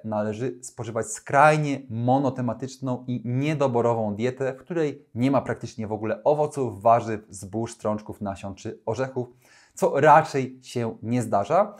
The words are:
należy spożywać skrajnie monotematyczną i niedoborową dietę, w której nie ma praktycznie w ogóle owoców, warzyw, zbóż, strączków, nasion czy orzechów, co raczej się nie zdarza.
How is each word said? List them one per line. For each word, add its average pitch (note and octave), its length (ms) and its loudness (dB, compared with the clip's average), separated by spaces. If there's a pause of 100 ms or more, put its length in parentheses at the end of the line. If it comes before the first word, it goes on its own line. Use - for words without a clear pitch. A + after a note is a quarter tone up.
należy G#2+ 580 -4
spożywać - 460 -6
skrajnie D3+ 840 2
monotematyczną B2+ 1160 -2
i B2 180 -4
niedoborową A#2+ 880 0
dietę, B2+ 380 -2
w C3+ 40 -12
której D3+ 480 -4 (100)
nie B2 160 2
ma C3 100 4
praktycznie A2+ 460 -8
w G2+ 40 -4
ogóle G#2+ 320 -4
owoców, C#3+ 580 0
warzyw, A2+ 480 4
zbóż, G2+ 440 -8
strączków, G#2+ 480 -6
nasion G2 340 -8
czy - 300 -12
orzechów, B2 420 -4 (460)
co - 260 0
raczej C#3+ 600 6
się A#2 420 -6
nie A#2+ 180 0
zdarza. A2+ 580 0